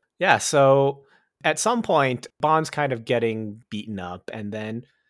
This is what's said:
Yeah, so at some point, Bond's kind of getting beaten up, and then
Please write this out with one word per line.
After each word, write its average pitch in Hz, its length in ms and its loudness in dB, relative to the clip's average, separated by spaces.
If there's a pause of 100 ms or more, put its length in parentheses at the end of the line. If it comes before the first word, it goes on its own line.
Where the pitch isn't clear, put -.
(180)
Yeah, 170 200 4
so 139 680 4 (400)
at 156 160 0
some 233 220 0
point, 139 460 0 (120)
Bond's 156 300 0
kind 143 240 -2
of 113 100 -6
getting 113 640 -2
beaten 107 300 -8
up, 90 340 -12
and 107 200 -10
then 110 320 -8 (240)